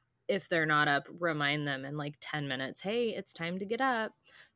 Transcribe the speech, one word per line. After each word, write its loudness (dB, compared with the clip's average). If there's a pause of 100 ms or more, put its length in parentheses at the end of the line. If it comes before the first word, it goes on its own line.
(280)
if 0
they're 4
not 6
up, 2
remind 0
them -2
in, -6
like, -4
ten -4
minutes, -4
"Hey, 0
it's -8
time -4
to -6
get -2
up," 0 (420)